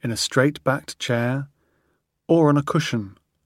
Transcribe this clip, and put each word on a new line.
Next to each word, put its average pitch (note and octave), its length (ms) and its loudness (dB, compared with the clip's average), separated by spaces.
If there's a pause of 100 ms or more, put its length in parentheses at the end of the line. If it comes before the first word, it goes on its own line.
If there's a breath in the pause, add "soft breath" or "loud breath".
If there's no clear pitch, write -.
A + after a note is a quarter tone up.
in B2 80 -4
a A2 60 -4
straight-backed - 840 -2
chair B2 480 -2 (800)
or E3 220 4
on C#3+ 80 4
a C#3+ 80 0
cushion A#2 540 -4 (280)